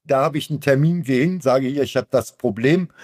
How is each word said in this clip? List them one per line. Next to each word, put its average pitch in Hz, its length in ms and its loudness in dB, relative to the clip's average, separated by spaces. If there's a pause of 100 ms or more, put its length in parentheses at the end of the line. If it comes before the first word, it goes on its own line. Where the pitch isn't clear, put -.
Da 135 180 0
habe 151 160 -2
ich 156 120 -6
einen 147 100 -4
Termin 151 420 2
gehen, 147 380 0
sage 131 280 0
hier, 143 140 -2
ich - 140 -4
habe 120 140 -2
das - 260 -2
Problem 127 520 0 (160)